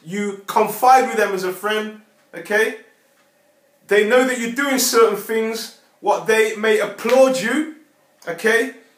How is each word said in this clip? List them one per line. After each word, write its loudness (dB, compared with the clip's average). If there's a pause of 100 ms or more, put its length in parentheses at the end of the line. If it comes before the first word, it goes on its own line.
you -6
confide 2
with -6
them 0
as -4
a -4
friend, -6 (320)
okay? -2 (1120)
They 2
know 2
that -4
you're -6
doing -2
certain 2
things, -6 (200)
what -2
they 2
may 0
applaud 2
you, -4 (500)
okay? -2 (220)